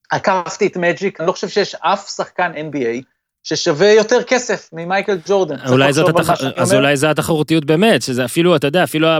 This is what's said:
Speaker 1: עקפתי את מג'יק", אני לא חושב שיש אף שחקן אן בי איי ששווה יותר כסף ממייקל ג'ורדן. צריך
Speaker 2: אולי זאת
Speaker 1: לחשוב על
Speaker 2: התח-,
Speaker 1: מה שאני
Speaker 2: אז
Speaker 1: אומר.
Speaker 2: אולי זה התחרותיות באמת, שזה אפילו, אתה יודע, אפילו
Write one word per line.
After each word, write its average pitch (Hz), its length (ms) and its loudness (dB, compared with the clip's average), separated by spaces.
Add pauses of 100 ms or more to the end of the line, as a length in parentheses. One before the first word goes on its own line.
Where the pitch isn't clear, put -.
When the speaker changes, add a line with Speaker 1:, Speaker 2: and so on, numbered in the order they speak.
(100)
Speaker 1:
עקפתי 185 560 -2
את - 100 -6
מג'יק", 175 440 -2
אני 165 60 -4
לא 185 60 2
חושב 190 160 -8
שיש 190 260 -2
אף 196 340 -4
שחקן 180 520 -6
אן 156 100 -8
בי 139 160 -4
איי 120 160 -4 (400)
ששווה 170 500 0
יותר 220 300 4
כסף 240 500 -2
ממייקל 190 540 -4
ג'ורדן. 180 300 0
צריך 131 140 -6
Speaker 2:
אולי 135 220 4
זאת 160 160 2
Speaker 1:
לחשוב 160 100 2
על 160 60 2
Speaker 2:
התח-, - 60 0
Speaker 1:
מה 117 60 2
שאני 135 200 -4
Speaker 2:
אז - 160 0
Speaker 1:
אומר. - 120 4
Speaker 2:
אולי 143 120 4
זה 151 140 2
התחרותיות 156 540 0
באמת, 160 380 2
שזה 127 220 -2
אפילו, 170 320 2
אתה 143 100 0
יודע, 160 180 2
אפילו 156 240 0 (120)